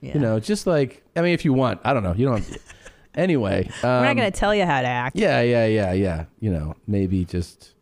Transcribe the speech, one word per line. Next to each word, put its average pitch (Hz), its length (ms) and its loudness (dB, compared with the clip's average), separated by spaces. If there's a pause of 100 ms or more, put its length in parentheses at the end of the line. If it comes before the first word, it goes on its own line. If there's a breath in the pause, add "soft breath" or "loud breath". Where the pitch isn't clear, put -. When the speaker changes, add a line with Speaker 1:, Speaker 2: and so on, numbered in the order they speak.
Speaker 1:
Yeah. - 140 -10
Speaker 2:
You 147 60 0
know, 110 180 2
just 202 280 -4
like, 147 360 0 (140)
I 170 60 0
mean, 175 120 2
if 160 100 -2
you 147 80 4
want, 127 320 0
I 120 80 2
don't 123 120 0
know. 87 100 0
You 120 120 2
don't 120 120 0
have 87 140 -6
to. - 120 -14
Speaker 1:
<laughs> - 60 -20 (460 loud breath)
Speaker 2:
Anyway. 113 500 0 (160)
Speaker 1:
We're 120 60 0 (140)
not 269 80 4
Speaker 2:
Um, 277 80 0
Speaker 1:
gonna 208 120 0
tell 208 240 0
you 196 120 2
how 139 160 0
to 127 40 -2
act. 123 300 -4
Speaker 2:
Yeah, 160 240 2
yeah, 120 240 4
yeah, 107 300 2
yeah. 90 300 0 (140)
You 107 140 -2
know, 78 220 -4 (120)
maybe 95 380 0
just - 580 -8